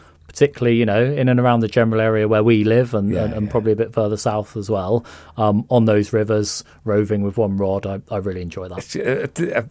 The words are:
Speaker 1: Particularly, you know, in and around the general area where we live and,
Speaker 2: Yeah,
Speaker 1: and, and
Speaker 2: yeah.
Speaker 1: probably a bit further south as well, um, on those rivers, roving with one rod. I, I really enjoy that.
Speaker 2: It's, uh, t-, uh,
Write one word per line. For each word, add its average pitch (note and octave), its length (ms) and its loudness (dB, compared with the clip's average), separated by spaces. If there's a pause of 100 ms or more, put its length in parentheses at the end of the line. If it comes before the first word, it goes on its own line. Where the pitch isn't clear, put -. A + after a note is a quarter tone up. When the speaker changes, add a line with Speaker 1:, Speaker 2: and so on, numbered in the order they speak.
(280)
Speaker 1:
Particularly, - 500 2
you A#2 80 2
know, G#2+ 180 2
in C3+ 240 0
and B2 100 4
around A#2+ 220 4
the A2 80 0
general A2+ 320 2
area A2 260 2
where G#2+ 160 4
we A2 220 4
live A#2 300 2
and, G2+ 160 0
Speaker 2:
Yeah, F2+ 140 0
Speaker 1:
and, A2 100 -2
and G#2+ 120 -4
Speaker 2:
yeah. G#2 40 -6
Speaker 1:
probably A2 220 0
a G#2 40 0
bit A2+ 160 -2
further G#2+ 240 -2
south G#2+ 400 -4
as G#2 140 -6
well, G#2 340 -2 (320)
um, G#2+ 320 2
on A#2+ 160 4
those G#2 300 2
rivers, G#2+ 500 0 (200)
roving G#2 380 0
with G2+ 140 -4
one G2+ 220 0
rod. G2 280 -2
I, G2 140 -8 (100)
I G#2+ 60 -6
really F#2+ 240 -6
enjoy F2+ 280 -12
that. F2+ 100 -14
Speaker 2:
It's, - 180 -10
uh, - 380 -2
t-, - 180 -4
uh, A#2 180 -2